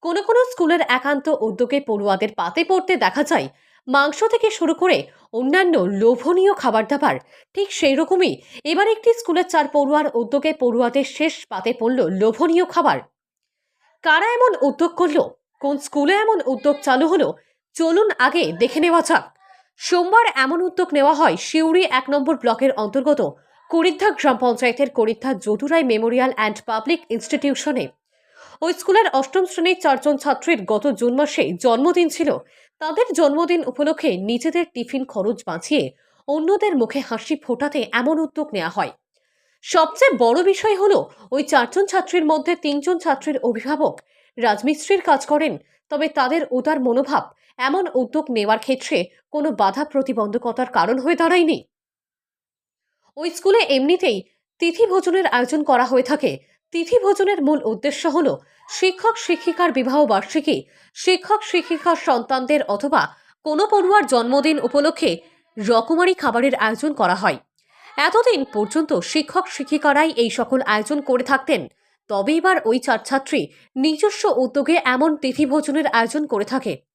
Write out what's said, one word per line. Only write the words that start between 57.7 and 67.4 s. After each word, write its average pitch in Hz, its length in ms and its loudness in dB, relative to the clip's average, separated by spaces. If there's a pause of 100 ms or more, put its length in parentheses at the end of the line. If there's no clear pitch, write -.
হলো 294 240 0 (360)
শিক্ষক 370 480 0
শিক্ষিকার 339 560 -2
বিবাহ 262 340 0
বার্ষিকী, 220 500 0 (400)
শিক্ষক 370 460 0
শিক্ষিকার 339 640 -2
সন্তানদের 254 560 0
অথবা 262 400 0 (440)
কোনো 302 200 0
পড়ুয়ার 403 400 4
জন্মদিন 262 600 2
উপলক্ষে 294 440 0 (460)
রকমারি 240 580 2
খাবারের 254 400 0
আয়োজন 220 380 -2
করা 180 220 0
হয়। 180 240 0 (580)